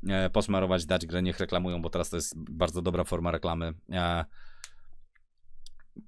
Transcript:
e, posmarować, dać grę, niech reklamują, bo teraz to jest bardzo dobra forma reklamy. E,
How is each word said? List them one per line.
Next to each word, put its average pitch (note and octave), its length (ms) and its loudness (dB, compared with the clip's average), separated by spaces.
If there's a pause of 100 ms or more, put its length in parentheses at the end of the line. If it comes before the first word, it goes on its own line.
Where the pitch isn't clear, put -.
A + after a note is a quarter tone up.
e, F#2+ 220 4
posmarować, F#2 560 4
dać F2 200 2
grę, F2 160 0
niech F2+ 180 0
reklamują, F2+ 420 0
bo E2 80 -2
teraz F2 200 0
to F2 60 -2
jest - 200 -2
bardzo E2+ 460 0
dobra F2 220 2
forma E2+ 260 0
reklamy. E2 440 0 (180)
E, E2+ 320 2 (1800)